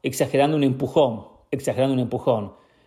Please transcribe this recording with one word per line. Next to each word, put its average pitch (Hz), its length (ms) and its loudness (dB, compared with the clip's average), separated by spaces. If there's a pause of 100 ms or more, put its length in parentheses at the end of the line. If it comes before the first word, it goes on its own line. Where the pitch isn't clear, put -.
exagerando 139 560 0
un 143 40 2
empujón, 131 640 0 (240)
exagerando 131 440 -2
un 127 60 0
empujón. 113 520 -2 (340)